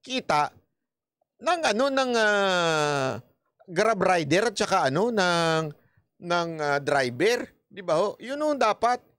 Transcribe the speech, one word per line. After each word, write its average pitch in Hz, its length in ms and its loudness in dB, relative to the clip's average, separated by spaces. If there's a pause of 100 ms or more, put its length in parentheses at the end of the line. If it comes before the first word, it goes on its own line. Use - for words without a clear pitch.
kita, 180 480 -2 (880)
ng 330 240 -2
ano, 233 240 2
ng, 269 260 0
ah, 165 1000 0 (540)
Grab 214 320 2
rider 185 480 2
at 196 60 -18
saka 180 360 2
ano, 196 160 0
ng, 170 540 0 (580)
ng, 170 280 -2 (120)
ah, 143 180 0
driver. 143 720 0 (160)
Di - 160 -16
ba 170 160 0
ho? 202 240 0
Yun 262 160 -10
ang 294 240 -2
dapat. 233 400 0 (180)